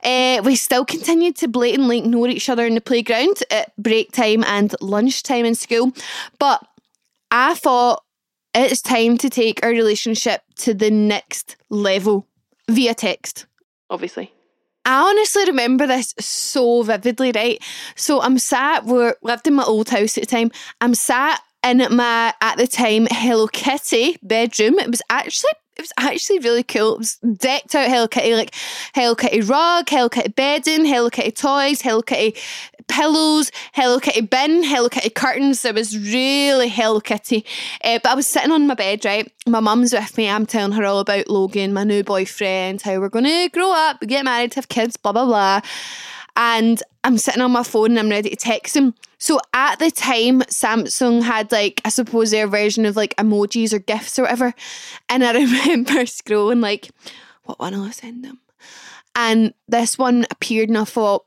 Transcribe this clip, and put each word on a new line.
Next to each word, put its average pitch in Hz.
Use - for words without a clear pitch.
Uh, 254
we 262
still 262
continued 330
to 320
blatantly 240
ignore 233
each -
other 233
in 226
the 226
playground 240
at -
break 220
time 220
and 202
lunch 208
time 240
in 226
school. 240
But 277
I 262
thought 247
it's 262
time 233
to 277
take 226
our 233
relationship 220
to -
the 214
next 208
level 202
via 226
text, -
obviously. 175
I 269
honestly 403
remember 262
this 254
so 240
vividly, 226
right? 220
So 285
I'm 262
sat, 269
we 240
lived 233
in 294
my 269
old 220
house 214
at -
the -
time. 233
I'm 240
sat 269
in 247
my, 233
at 220
the 247
time, 220
Hello 226
Kitty 277
bedroom. 226
It 240
was 240
actually 302
it 302
was 339
actually 339
really 240
cool. 220
It -
was 226
decked 254
out 277
Hello 240
Kitty, 226
like, 220
Hello 240
Kitty 226
rug, 330
Hello 254
Kitty 226
bedding, 302
Hello 240
Kitty -
toys, 277
Hello 226
Kitty 220
pillows, 311
Hello 254
Kitty 226
bin, 294
Hello 277
Kitty -
curtains. 262
It 226
was 214
really 262
Hello 220
Kitty. 214
Uh, 226
but 240
I -
was 262
sitting 302
on 302
my 269
bed, 208
right? 214
My 226
mum's 233
with 214
me. 220
I'm 214
telling 202
her 214
all 196
about 202
Logan, 196
my 196
new 208
boyfriend, 190
how 190
we're 190
gonna 311
grow 370
up, 311
get 269
married, 240
have -
kids, 233
blah, 202
blah, 240
blah. 202
And 226
I'm 240
sitting -
on 247
my 240
phone 226
and 233
I'm 214
ready 208
to -
text -
him. 269
So 302
at 269
the 320
time, 247
Samsung 233
had, 220
like, 208
I 220
suppose 226
their 214
version 208
of, 208
like, 214
emojis 208
or 208
gifs 214
or 254
whatever. 247
And 254
I 233
<laughs> 262
remember 269
scrolling, 214
like, 208
"What -
one 185
will 196
I 214
send 240
him?" 262
And 226
this 233
one 247
appeared 220
and 220
I 214
thought 202